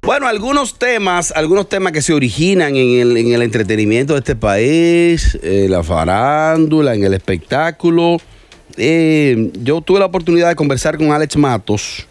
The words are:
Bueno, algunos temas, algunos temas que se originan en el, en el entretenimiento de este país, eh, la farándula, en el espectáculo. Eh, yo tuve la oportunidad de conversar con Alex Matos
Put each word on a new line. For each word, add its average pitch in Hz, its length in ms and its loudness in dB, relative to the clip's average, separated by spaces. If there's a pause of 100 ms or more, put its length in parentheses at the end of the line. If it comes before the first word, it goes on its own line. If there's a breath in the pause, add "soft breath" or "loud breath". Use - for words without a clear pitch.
Bueno, 269 180 0
algunos 233 520 -4
temas, 202 540 -2
algunos 170 360 0
temas 190 240 -2
que 151 80 -2
se 156 140 0
originan 147 640 0
en 123 220 2
el, 120 200 2
en 117 160 2
el 120 80 2
entretenimiento 110 720 0
de 143 60 0
este 127 160 -4
país, 160 1040 2
eh, 98 260 0
la 90 140 0
farándula, 143 1120 0
en 101 100 -2
el 98 80 2
espectáculo. 165 1040 -2 (640 soft breath)
Eh, 147 720 2 (120)
yo 151 200 -2
tuve 185 160 2
la 196 80 2
oportunidad 170 420 0
de 170 80 0
conversar 143 400 -2
con 151 160 2
Alex 151 240 0
Matos 117 720 -2